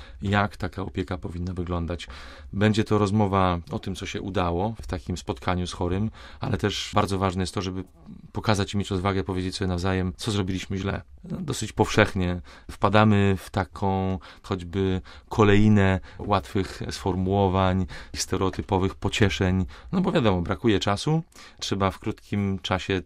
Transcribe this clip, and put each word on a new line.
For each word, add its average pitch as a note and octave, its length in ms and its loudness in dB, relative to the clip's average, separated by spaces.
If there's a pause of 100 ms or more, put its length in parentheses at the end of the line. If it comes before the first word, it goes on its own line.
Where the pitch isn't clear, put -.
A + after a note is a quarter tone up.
(220)
jak G2+ 360 0
taka F#2+ 240 -6
opieka F#2 360 -4
powinna F2 360 -6
wyglądać. F2 540 -4 (460)
Będzie G#2 300 4
to G#2 140 2
rozmowa G2 600 2 (120)
o A2 80 -6
tym, F#2+ 160 -8
co F#2+ 100 -8
się - 160 -6
udało F#2 600 -2
w - 60 -12
takim F2+ 300 -6
spotkaniu F2+ 500 -4
z - 60 -8
chorym, F#2+ 380 -2 (280)
ale G#2 180 -2
też - 360 -4
bardzo G2 240 2
ważne F#2 260 0
jest F2+ 100 -6
to, G2+ 80 -4
żeby F#2 220 -6 (480)
pokazać G2+ 420 0
i G#2 40 -2
mieć G2 140 -4
odwagę F#2+ 320 0
powiedzieć F#2 320 -4
sobie F#2+ 120 -2
nawzajem, F#2 500 0
co - 140 -4
zrobiliśmy F#2+ 460 -2
źle. G2 240 -4 (220)
No, - 140 -8
dosyć A#2+ 360 -6
powszechnie F#2 680 2 (300)
wpadamy G2+ 680 4
w - 120 -16
taką F#2+ 720 -2 (240)
choćby F#2 580 -2 (280)
kolejnę G2+ 680 6 (200)
łatwych G2 420 0 (300)
sformułowań, F#2+ 920 2 (300)
stereotypowych F#2+ 800 0
pocieszeń, F#2+ 720 2 (260)
no F3+ 100 2
bo F3+ 100 0
wiadomo, G#2+ 300 4
brakuje F#2+ 380 2
czasu, D3 440 0 (360)
trzeba F#2+ 320 0
w - 80 -8
krótkim G2 600 -4
czasie F#2 460 -2